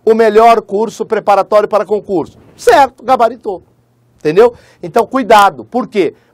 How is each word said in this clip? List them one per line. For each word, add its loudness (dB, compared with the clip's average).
o 2
melhor 2
curso -8
preparatório -2
para -2
concurso. -6
Certo, 0
gabaritou. -4
Entendeu? 0
Então, -4
cuidado. 0
Por -6
quê? -4